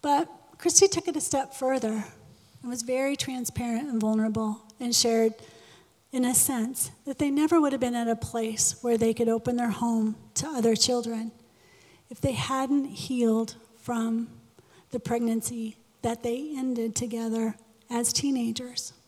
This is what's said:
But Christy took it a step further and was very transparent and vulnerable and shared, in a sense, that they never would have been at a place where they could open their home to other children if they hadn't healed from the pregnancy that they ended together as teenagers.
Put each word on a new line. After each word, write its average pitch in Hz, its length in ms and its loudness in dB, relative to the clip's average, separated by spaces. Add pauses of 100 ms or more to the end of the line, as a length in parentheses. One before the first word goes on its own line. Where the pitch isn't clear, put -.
But 294 280 2 (300)
Christy 381 300 6
took - 180 0
it 311 100 -2
a 294 40 -2
step 269 340 -2
further 226 500 0 (580)
and 240 80 -8
was 240 120 -6
very 262 320 -2
transparent 247 760 -4
and 226 120 -2
vulnerable 220 640 0 (180)
and 240 140 -2
shared, 226 400 4 (760)
in 254 140 0
a 247 100 2
sense, 247 560 0 (140)
that 277 140 -8
they 294 120 2
never 311 300 4
would 285 120 4
have 262 80 -2
been 247 140 0
at 233 140 0
a 226 80 2
place 226 640 -2
where 240 160 2
they 226 160 4
could 226 160 2
open 226 280 0
their 240 140 0
home 220 460 0 (180)
to - 120 -4
other 233 280 2
children 226 580 0 (760)
if - 120 -14
they 269 120 0
hadn't 269 540 0
healed 226 720 0 (200)
from 226 520 -2 (640)
the 247 100 -4
pregnancy 226 760 -2 (240)
that 233 220 -4
they 262 340 -4
ended 233 380 -2
together 226 600 -2 (340)
as 233 220 -2
teenagers. 247 800 -2 (160)